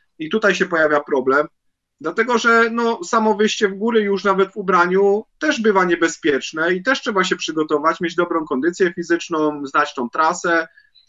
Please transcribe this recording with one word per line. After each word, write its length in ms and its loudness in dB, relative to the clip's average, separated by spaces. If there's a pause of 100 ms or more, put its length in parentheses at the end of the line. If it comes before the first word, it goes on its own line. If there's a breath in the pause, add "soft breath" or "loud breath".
(200 soft breath)
i 100 -8
tutaj 260 2
się 100 0
pojawia 340 2
problem. 480 0 (540)
Dlatego, 360 0
że, 340 4
no, 320 -2
samo 320 0
wyjście 340 0
w 40 -6
góry 280 0
już 220 0
nawet 280 2
w 60 -18
ubraniu 640 2 (160)
też 220 0
bywa 240 4
niebezpieczne 880 0
i 100 -6
też 180 -2
trzeba 220 -2
się 120 -2
przygotować, 640 -2
mieć 140 -6
dobrą 300 -2
kondycję 480 -2
fizyczną, 720 -2
znać 280 0
tą 160 -4
trasę, 580 0 (420 soft breath)